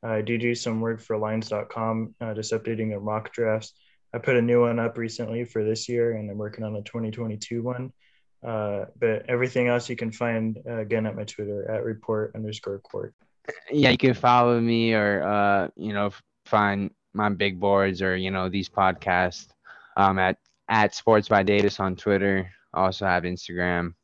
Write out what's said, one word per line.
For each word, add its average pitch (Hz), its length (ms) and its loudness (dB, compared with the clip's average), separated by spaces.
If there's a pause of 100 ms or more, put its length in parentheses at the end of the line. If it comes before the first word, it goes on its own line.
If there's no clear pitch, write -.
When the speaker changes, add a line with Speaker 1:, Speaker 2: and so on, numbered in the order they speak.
Speaker 1:
I 110 180 -2
do 117 160 -2
do 120 160 0
some 113 280 -4
work 113 180 -4
for 110 180 -6
lines 107 320 -4
dot 104 200 -4
com, 113 500 -4
uh, 113 140 -6
just 107 180 -6
updating 110 380 -4
their 104 100 -4
mock 107 320 -6
drafts. 110 420 -2 (400)
I 123 40 -6
put 127 180 0
a 120 60 6
new 120 200 6
one 117 180 2
up 117 180 -2
recently 113 480 -6
for 113 180 -2
this 110 240 -2
year, 117 260 0
and 107 160 -6
I'm 101 80 -8
working 107 260 -8
on 107 120 -6
a 104 60 -6
twenty 113 300 -6
twenty-two 113 500 -6
one. 123 320 -6 (520)
Uh, 104 400 -2 (140)
but 113 300 0
everything 123 380 2
else 120 220 0
you 123 60 -4
can 113 160 -6
find, 113 460 -2 (100)
uh, 117 120 -6
again, 110 260 0
at 101 100 -4
my 107 80 -8
Twitter, 104 480 -6
at 110 120 -4
report 107 520 -4
underscore 107 440 -8
court. - 340 -10 (580)
Speaker 2:
Yeah, 139 180 6
you 123 80 4
can 127 160 4
follow 120 460 4
me 117 340 2
or, 104 300 2
uh, 101 540 2
you 107 160 -6
know, 101 140 0
f-, - 140 -8 (240)
find 101 460 2 (220)
my 104 160 0
big 95 300 -2
boards 98 420 2
or, 95 140 0
you 92 140 -2
know, 92 200 -2
these 92 200 -4
podcasts, 92 800 0 (480)
um, 98 240 4
at, 92 180 2 (300)
at 107 260 2
Sports 107 360 4
by 101 140 6
Davis 101 360 2
on 95 160 -2
Twitter. 98 560 0 (220)
I - 80 0
also 95 240 0
have 87 180 2
Instagram. 87 720 -2 (100)